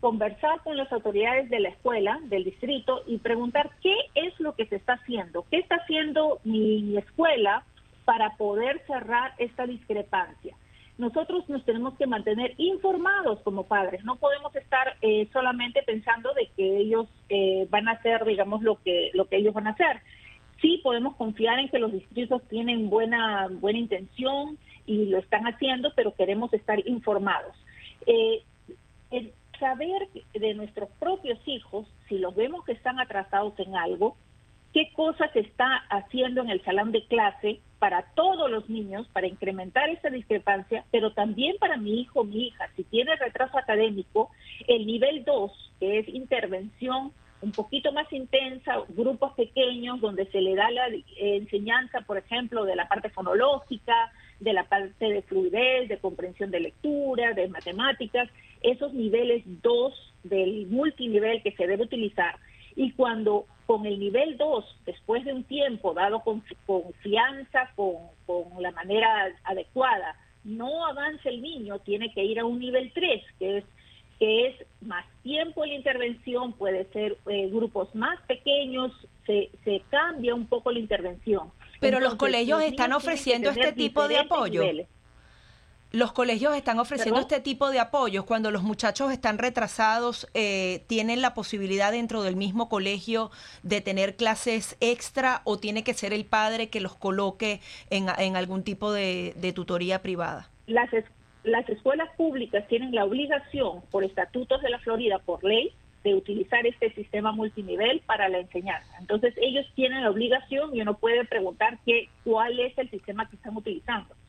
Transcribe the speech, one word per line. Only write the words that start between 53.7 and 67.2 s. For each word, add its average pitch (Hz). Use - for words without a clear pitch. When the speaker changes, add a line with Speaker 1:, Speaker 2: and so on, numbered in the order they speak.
Speaker 1:
de 220
la 185
parte 196
de 202
fluidez, 226
de 202
comprensión 185
de 180
lectura, 262
de 190
matemáticas, 220
esos 254
niveles 233
dos 240
del 190
multinivel 226
que 202
se 175
debe 196
utilizar. 208
Y 262
cuando 220
con 214
el 202
nivel 240
dos, 285
después 233
de 277
un 254
tiempo 262
dado 202
con 220
confianza, 226